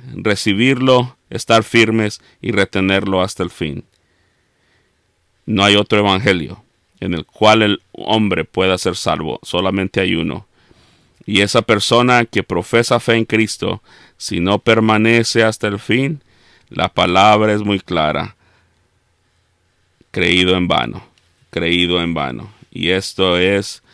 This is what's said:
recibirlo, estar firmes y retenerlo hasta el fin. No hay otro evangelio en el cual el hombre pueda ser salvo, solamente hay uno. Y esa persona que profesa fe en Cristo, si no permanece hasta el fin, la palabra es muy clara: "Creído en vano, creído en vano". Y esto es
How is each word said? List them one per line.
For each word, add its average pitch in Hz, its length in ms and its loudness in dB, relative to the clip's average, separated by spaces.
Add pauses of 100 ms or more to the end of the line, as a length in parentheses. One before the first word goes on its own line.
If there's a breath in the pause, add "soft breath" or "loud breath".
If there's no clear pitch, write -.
(140)
recibirlo, 123 1000 0 (120)
estar 113 360 0
firmes 110 560 2 (200 soft breath)
y - 120 -6
retenerlo 95 680 0
hasta 92 220 -4
el 87 80 -4
fin. - 340 -8 (1600)
No 98 200 -2
hay 101 100 4
otro 104 240 2
evangelio 95 640 0 (380)
en 92 140 -4
el 78 120 -8
cual 107 360 2
el 104 280 0
hombre 98 540 -2
pueda 92 340 0
ser 90 160 -2
salvo, 82 480 -4
solamente 95 580 -4
hay 92 140 0
uno. 82 320 -6 (800 soft breath)
Y 101 140 0
esa 101 220 2
persona 120 640 2
que - 180 -6
profesa 117 560 0
fe 117 160 2
en 113 80 0
Cristo, 107 580 -2 (340 soft breath)
si - 220 -8
no 95 220 0
permanece 113 800 2
hasta 110 240 0
el 101 140 -4
fin, 135 420 -4 (460 soft breath)
la - 200 -4
palabra 104 680 4
es 104 80 -2
muy 101 180 0
clara: 76 560 -4 (1800)
"Creído 92 440 2
en 90 120 0
vano, 60 360 -2 (460)
creído 87 500 0
en 85 140 -4
vano". 73 380 -8 (180)
Y 87 200 -6
esto 92 460 -2
es 98 460 -2 (120)